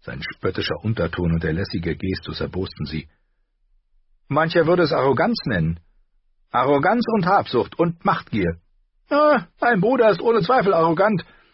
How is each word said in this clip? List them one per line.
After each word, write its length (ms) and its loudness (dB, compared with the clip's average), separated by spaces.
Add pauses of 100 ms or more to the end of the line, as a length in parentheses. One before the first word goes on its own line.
Sein 220 -14
spöttischer 600 -6
Unterton 500 -2
und 100 0
der 100 -4
lässige 440 -6
Gestus 440 -8
erbosten 460 -8
sie. 220 -10 (1200)
Mancher 380 2
würde 160 4
es 100 2
Arroganz 540 2
nennen. 340 -2 (720)
Arroganz 580 2
und 180 0
Habsucht 520 0
und 260 -2
Machtgier. 560 -2 (480)
Ah, 380 2 (140)
dein 200 2
Bruder 300 4
ist 100 0
ohne 220 2
Zweifel 320 2
arrogant 500 2 (300)